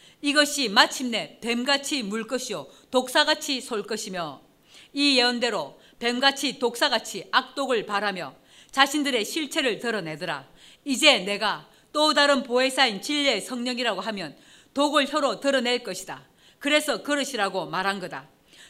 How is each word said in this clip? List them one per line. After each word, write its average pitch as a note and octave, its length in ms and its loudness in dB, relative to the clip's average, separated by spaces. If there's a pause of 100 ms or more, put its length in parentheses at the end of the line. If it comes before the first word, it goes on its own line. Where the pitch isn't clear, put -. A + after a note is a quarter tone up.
(220)
이것이 C#4+ 480 2
마침내 A#3 720 0
뱀같이 C4 600 -2
물 A3 240 -4
것이요 G#3+ 400 -6 (240)
독사같이 D4 680 2
솔 A3+ 240 -6
것이며. F3+ 560 -8 (520)
이 C#4+ 260 4
예언대로 A#3 600 0 (200)
뱀같이 B3+ 600 0
독사같이 A#3+ 720 -2
악독을 B3 560 0
발하며 G3+ 480 -4 (360)
자신들의 C4+ 540 2
실체를 C4+ 540 -2
드러내더라. E3 680 -6 (380)
이제 C4+ 360 4
내가 G3 480 -4 (240)
또 D4+ 200 4
다른 C#4+ 300 4
보혜사인 B3+ 580 2
진리의 C#4 400 0
성령이라고 A#3+ 600 -4
하면 F#3+ 340 -8 (380)
독을 C#4+ 340 4
혀로 C4+ 320 0
드러낼 B3 420 0
것이다. F#3 400 -10 (360)
그래서 D4 440 0
그러시라고 G#3+ 640 -2
말한 F#3+ 340 -2
거다. D#3+ 280 -12 (420)